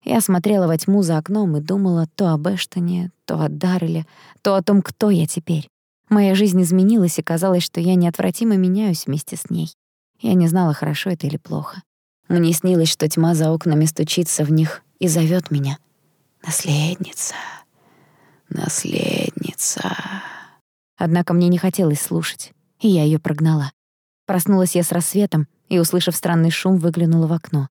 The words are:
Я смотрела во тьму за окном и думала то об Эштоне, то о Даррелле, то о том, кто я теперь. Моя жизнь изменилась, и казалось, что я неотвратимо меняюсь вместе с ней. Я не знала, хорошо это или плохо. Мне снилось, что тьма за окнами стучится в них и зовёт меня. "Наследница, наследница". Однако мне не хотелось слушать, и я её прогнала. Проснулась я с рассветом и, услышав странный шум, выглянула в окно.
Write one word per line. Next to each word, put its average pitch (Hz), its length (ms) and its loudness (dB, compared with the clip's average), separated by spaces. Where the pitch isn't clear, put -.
Я 233 160 2
смотрела 190 460 2
во 160 120 0
тьму 196 240 2
за 165 160 0
окном 180 380 -2
и 147 40 -2
думала 175 540 0
то 180 180 0
об 151 160 -2
Эштоне, 180 640 -4
то 160 160 -4
о 156 80 0
Даррелле, 165 580 -2
то 202 120 0
о 190 80 2
том, 202 180 4
кто - 300 -2
я 165 160 2
теперь. 156 420 -6
Моя 202 260 4
жизнь 190 280 2
изменилась, 185 560 2
и 156 40 -6
казалось, 175 400 0
что - 180 -6
я 180 140 2
неотвратимо 180 640 0
меняюсь 185 500 0
вместе 147 300 -6
с - 140 -12
ней. 165 240 -6
Я 220 140 0
не 175 140 4
знала, 170 240 2
хорошо 147 380 -4
это 160 160 -4
или 147 100 -4
плохо. 156 460 -10
Мне 170 240 2
снилось, 170 380 2
что - 180 -2
тьма 165 260 2
за 156 160 2
окнами 160 340 2
стучится 156 600 -2
в 147 80 0
них 156 300 0
и 185 100 0
зовёт 165 420 0
меня. 139 280 -2
"Наследница, 160 920 -4
наследница". - 1500 -6
Однако 170 380 0
мне 175 140 4
не 180 100 4
хотелось 165 420 0
слушать, - 520 -6
и 226 80 2
я 170 160 4
её 151 140 2
прогнала. 156 540 0
Проснулась 185 480 2
я 175 80 2
с - 100 -2
рассветом 175 560 0
и, 185 100 2
услышав 170 380 0
странный 165 340 2
шум, 190 280 0
выглянула 165 480 2
в 156 60 0
окно. 151 380 -2